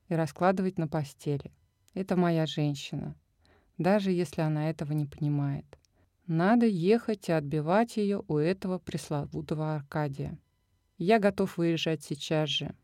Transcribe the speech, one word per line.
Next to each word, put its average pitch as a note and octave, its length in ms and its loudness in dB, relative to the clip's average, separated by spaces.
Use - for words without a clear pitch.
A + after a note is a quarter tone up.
и F3+ 60 -4
раскладывать F#3 640 0
на E3 100 0
постели. D3 640 -4
Это F#3+ 220 -2
моя E3+ 300 4
женщина, D3 720 -4
даже F#3+ 340 2
если F3 300 -2
она D#3 280 0
этого D#3+ 240 -4
не D3+ 120 0
понимает. C#3+ 600 -2
Надо F#3 400 4
ехать G#3 640 2
и E3+ 40 4
отбивать D#3+ 640 0
ее G3+ 300 -2
у D3+ 100 0
этого F#3 400 0
пресловутого D#3 1000 -6
Аркадия. C#3+ 600 -6
Я G3+ 200 4
готов G3 380 0
выезжать E3 460 0
сейчас D#3 460 -2
же. D3 340 -4